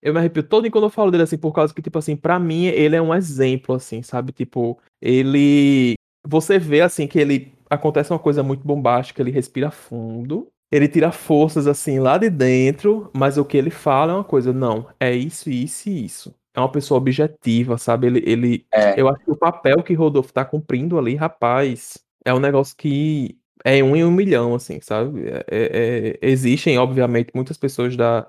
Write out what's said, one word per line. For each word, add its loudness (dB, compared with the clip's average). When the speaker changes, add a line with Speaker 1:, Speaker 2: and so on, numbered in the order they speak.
Speaker 1:
Eu -2
me 0
arrepio 0
todo 0
quando 2
eu 2
falo 0
dele, 4
assim, -2
por -4
causa 0
que, -12
tipo -6
assim, -4
pra -2
mim, -2
ele 2
é 2
um 0
exemplo, -2
assim, -10
sabe? -8
Tipo, -6
ele, 4
você 2
vê, 2
assim, 0
que 0
ele, 0
acontece 0
uma -2
coisa 0
muito -4
bombástica, -2
ele -4
respira -4
fundo, -10
ele 4
tira 0
forças, 0
assim, -2
lá 4
de 2
dentro, 2
mas 0
o 2
que -2
ele 2
fala 0
é -2
uma -4
coisa, 0
não, -2
é 0
isso, -6
isso -6
e -6
isso. -16
É -2
uma 0
pessoa 0
objetiva, 0
sabe? 0
Ele, 2
ele, 0
Speaker 2:
É. 4
Speaker 1:
eu 4
acho -2
que -4
o -2
papel 2
que -4
Rodolfo 0
tá -2
cumprindo -4
ali, 0
rapaz, -2
é 2
um 2
negócio 0
que -4
é 4
um 4
em 4
um 4
milhão, 2
assim, -8
sabe? -4
É, -8
é, -2
é, -
existem, 2
obviamente, 0
muitas -6
pessoas -4
da, 0